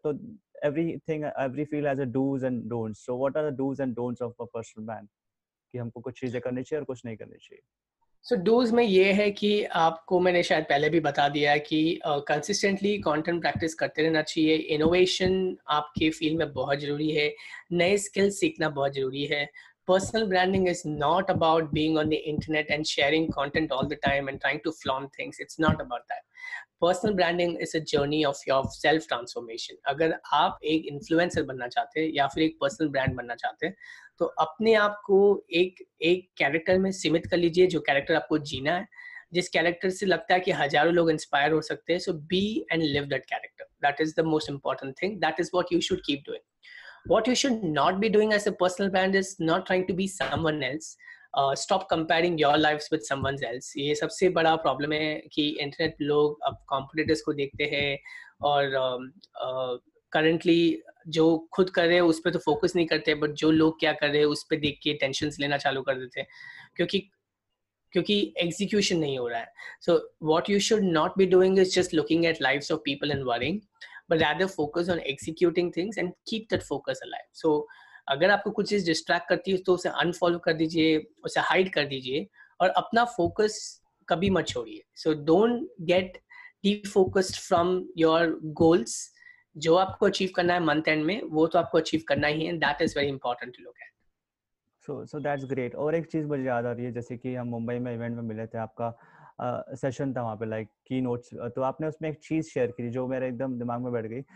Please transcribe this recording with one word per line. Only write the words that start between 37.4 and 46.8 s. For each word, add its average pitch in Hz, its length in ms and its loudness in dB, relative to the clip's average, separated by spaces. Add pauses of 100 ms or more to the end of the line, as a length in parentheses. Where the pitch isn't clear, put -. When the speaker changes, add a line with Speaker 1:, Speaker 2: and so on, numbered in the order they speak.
Speaker 2:
जो 170 120 -2
कैरेक्टर 139 340 0
आपको 156 240 0
जीना 143 380 -4
है, 196 120 -6 (460)
जिस 175 160 -2
कैरेक्टर 175 400 0
से 185 160 -4
लगता 175 280 2
है 185 60 6
कि 185 120 0
हजारों 151 420 4
लोग 165 180 6
इंस्पायर 147 400 0
हो 156 100 2
सकते 151 320 -4
हैं। 180 60 0
So 185 100 -4
be 175 360 -2 (280)
and 165 100 0
live 143 240 0
that 139 140 -4
character, - 640 -8
that 143 220 2
is 156 120 -8
the 160 140 2
most 151 220 -2
important 135 380 -6 (100)
thing, 196 160 -4
that 160 220 0
is 160 140 -4
what 175 180 2
you 165 60 2
should 180 200 -2 (120)
keep 139 80 -2
doing। 120 260 -12 (680)